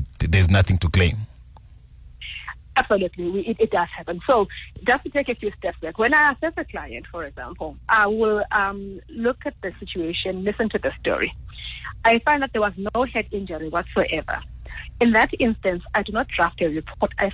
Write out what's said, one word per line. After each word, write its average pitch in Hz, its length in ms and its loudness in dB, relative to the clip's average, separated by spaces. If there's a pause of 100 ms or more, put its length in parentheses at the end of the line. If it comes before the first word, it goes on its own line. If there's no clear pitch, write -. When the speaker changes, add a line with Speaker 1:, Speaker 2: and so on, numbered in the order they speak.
(200)
Speaker 1:
there's 82 300 6
nothing 95 300 6
to 85 100 2
claim? 90 280 4 (1600)
Speaker 2:
Absolutely, 180 520 2
we, 190 120 0
it, 220 180 -2
it 220 120 4
does 175 240 2
happen. 175 320 -8
So 220 200 6 (380)
just 254 200 2
to - 40 -6
take 285 200 -2
a 233 60 -2
few 208 220 -4
steps 175 220 -6
back, 165 180 -8
when 233 160 4
I 302 200 6
assess 320 240 -4
a 330 80 -6
client, 131 440 -12
for 170 140 -10
example, 143 540 -12 (100)
I 214 200 6
will, 214 440 2
um, 196 480 -2 (100)
look 233 360 -2
at 294 160 -4
the 185 180 -6
situation, 185 640 -6
listen 208 260 0
to 208 80 -4
the 139 220 -2
story. 98 340 -2 (680)
I 233 160 6
find 294 240 2
that 262 80 -4
there 220 100 0
was 208 120 2 (220)
no 240 100 4
head 233 260 -4
injury 175 380 -6
whatsoever. 170 720 -2 (580)
In 233 140 6
that 226 160 4 (100)
instance, 202 440 0 (100)
I 208 100 0
do 202 80 -8
not 220 160 -2
draft - 340 -2
a 175 60 2
report. 156 500 -4
I 196 160 0